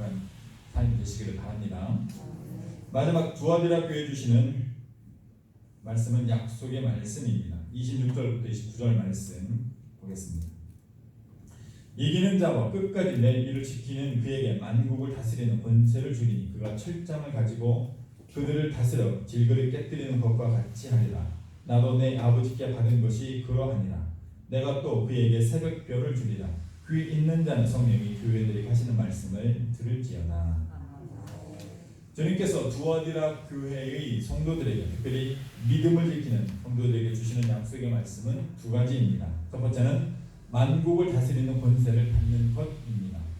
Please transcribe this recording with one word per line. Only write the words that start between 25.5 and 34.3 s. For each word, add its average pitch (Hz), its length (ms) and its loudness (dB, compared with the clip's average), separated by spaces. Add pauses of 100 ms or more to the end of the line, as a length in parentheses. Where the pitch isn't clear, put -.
주리라. 95 340 -2 (400)
귀 160 240 0
있는 156 320 4
자는 120 220 2
성령이 110 500 2
교회들에게 110 520 0
하시는 117 280 2
말씀을 107 760 0
들을지어다." 85 880 -2 (1500)
주님께서 185 540 0
두아디라 156 800 -2
교회의 135 760 -6
성도들에게, 147 680 -2